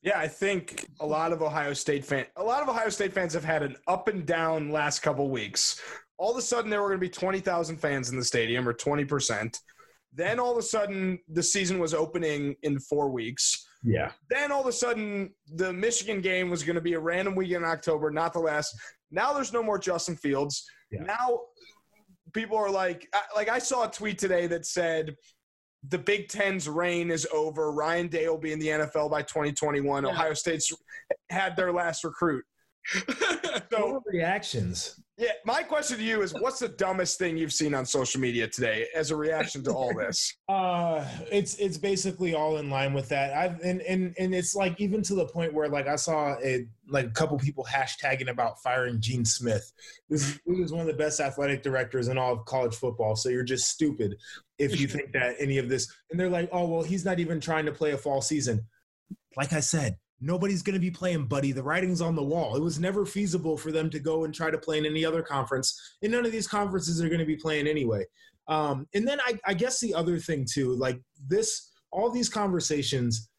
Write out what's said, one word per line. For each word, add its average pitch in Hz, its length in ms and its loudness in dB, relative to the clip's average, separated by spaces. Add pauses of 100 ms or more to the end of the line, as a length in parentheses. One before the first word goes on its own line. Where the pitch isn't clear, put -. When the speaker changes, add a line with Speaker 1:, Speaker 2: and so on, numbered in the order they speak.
Speaker 1:
Yeah, 196 160 2
I 160 80 0
think 196 600 -4 (120)
a 151 60 -4
lot 156 260 0
of 160 120 0
Ohio 147 300 0
State 143 300 0
fan-, 135 220 0 (100)
a 180 80 -4
lot 247 200 2
of 277 60 -2
Ohio 226 200 0
State 202 240 -2
fans 175 200 0
have 160 100 -2
had 156 180 2
an 135 140 -4 (120)
up 185 200 2
and 190 180 -2
down 160 460 0
last 147 300 0
couple 143 280 2
weeks. 110 500 0 (380)
All 196 140 0
of 240 60 2
a 254 40 -2
sudden, 226 300 0
there 208 100 2
were 202 80 2
gonna 190 100 0
be 180 100 0
twenty 190 300 0
thousand 170 380 0
fans 139 320 0
in 127 80 -4
the 123 80 -2
stadium, 120 420 2
or 117 60 0
twenty 143 320 0
percent. 117 540 0 (540)
Then 190 260 0
all 247 120 2
of 240 60 2
a 226 60 0
sudden, 196 560 0 (100)
the 160 140 0
season 190 360 2
was 160 140 0
opening 151 680 0
in 143 160 2
four 143 320 2
weeks. 120 560 -2 (160)
Speaker 2:
Yeah. 92 280 2 (180)
Speaker 1:
Then 285 220 0
all 277 100 2
of 262 60 0
a 240 60 0
sudden, 214 600 -2 (220)
the 185 160 0
Michigan 208 480 0
game 185 300 2
was 170 140 -2
gonna 170 180 0
be 170 120 2
a 165 60 2
random 180 360 0
week 185 160 0
in 170 120 0
October, 160 460 2
not 165 240 0
the 175 60 -2
last. 151 360 0 (360)
Now 220 220 2
there's 262 200 -2
no 233 80 2
more 214 160 0
Justin 175 380 -2
Fields. 143 520 -2 (240)
Speaker 2:
Yeah. 101 120 -6
Speaker 1:
Now 240 380 0 (920)
people 220 240 0
are 208 140 2
like, 185 420 0
I, 202 80 4 (140)
like, 214 140 2
I 240 100 2
saw 247 280 0
a - 40 -6
tweet 208 280 -4
today 180 280 4
that 165 180 -2
said, 160 500 0 (720)
"The 180 80 0
Big 202 300 0
Ten's 190 420 0
reign 170 400 0
is 160 240 0
over. 156 380 0
Ryan 165 360 2
Day 160 220 0
will 160 80 0
be 156 140 -4
in 156 80 -4
the 156 100 0
N 156 120 2
F 151 140 -2
L 151 140 2
by 151 140 0
twenty 147 300 0
twenty-one. 139 500 0
Speaker 3:
Yeah. 131 80 0
Speaker 1:
Ohio 160 240 0
State's 160 360 0 (600)
had 185 240 0
their 180 180 2
last 170 300 0
recruit." 156 420 0 (400)
Speaker 3:
<laughs> - 300 -2 (540)
Speaker 1:
So 233 320 0 (120)
Speaker 2:
Overreactions. 165 840 -2 (180)
Speaker 1:
yeah, 226 140 0 (140)
my 254 160 2
question 285 360 0
to 214 60 -2
you 220 180 2
is, 175 120 0
what's 233 260 0
the 233 100 -2
dumbest 185 480 0
thing 165 200 0
you've 160 160 0
seen 151 200 2
on 135 120 0
social 131 340 0
media 120 280 2
today 113 480 0
as 156 160 0
a 156 40 0
reaction 156 480 -2
to 120 80 0
all 123 220 0
this? - 480 -2
Speaker 2:
<laughs> - 80 -12
Uh, 175 560 0 (260)
it's, 202 240 0
it's 190 220 0
basically 185 560 0
all 156 240 2
in 147 120 -4
line 139 240 2
with 135 160 -2
that. 139 240 0
I've, 170 280 0
and, 180 200 0
and, 180 360 0
and 185 180 0
it's, 180 200 0
like, 190 240 0
even 208 240 2
to 196 120 0
the 175 100 4
point 165 280 -2
where, 151 160 2
like, 143 180 0
I 147 80 2
saw 147 460 0
it, 127 260 0 (200)
like, 135 180 2
a 117 60 -4
couple 147 260 2
people 135 320 -2
hashtagging 131 600 0
about 120 320 -2
firing 123 380 0
Gene 117 260 0
Smith. 113 460 0 (380)
This, 147 360 0
this 180 140 0
is 160 120 0
one 165 100 -2
of 165 60 0
the 156 60 0
best 151 260 0
athletic 139 440 0
directors 131 440 0
in 127 100 0
all 127 160 2
of 113 120 -4
college 123 300 2
football. 113 400 0
So 120 140 0
you're 123 140 2
just 123 260 0
stupid - 480 0 (400)
if 135 220 2
you 139 80 2
think 143 260 -4
that 123 260 2
any 139 180 2
of 123 120 0
this, 127 240 0 (160)
and 170 100 -2
they're 185 100 2
like, 175 220 0
"Oh, 175 160 0
well, 165 160 0
he's 175 220 -2
not 180 140 2
even 165 200 0
trying 156 260 0
to 147 60 0
play 151 200 0
a 139 60 0
fall 139 240 0
season." 120 440 0 (720)
Like 139 160 -2
I 156 80 2
said, 135 360 0 (220)
nobody's 175 420 0
gonna 190 180 0
be 180 120 0
playing, 175 340 -2
buddy. 139 260 0
The 131 120 -4
writing's 170 380 2
on 165 140 0
the 151 80 0
wall. 143 320 0
It - 60 2
was 156 180 0
never 190 260 2
feasible 170 520 0
for 160 140 -6
them 160 180 2
to 156 100 -6
go 160 260 0
and 156 80 -4
try 160 180 0
to 160 60 0
play 156 200 -2
in 151 80 2
any 156 200 0
other 160 180 0
conference, 135 800 -2
and 214 80 2
none 240 140 2
of 226 80 2
these 220 140 -2
conferences 185 540 0
are 165 80 2
gonna 165 160 2
be 151 120 0
playing 151 300 0
anyway. 117 380 0 (420)
Um, 151 460 0
and 214 140 2
then 285 140 0
I, 247 240 0
I 196 80 2
guess 240 260 0
the 214 140 -2
other 175 260 2
thing 147 320 -2
too, 127 240 2
like, 127 240 0 (280)
this, 214 440 0 (200)
all 226 200 0
these 240 160 0
conversations 143 1120 0